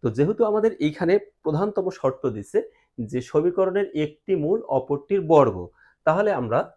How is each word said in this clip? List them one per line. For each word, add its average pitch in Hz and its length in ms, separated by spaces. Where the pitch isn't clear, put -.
তো 147 60
যেহেতু 185 240
আমাদের 214 200
এইখানে 165 280
প্রধানতম 185 420
শর্ত 131 240
দিছে 107 240
যে 127 80
সমীকরণের 185 580
একটি - 280
মূল 190 160
অপরটির 147 440
বর্গ, 127 260
তাহলে 190 240
আমরা 120 200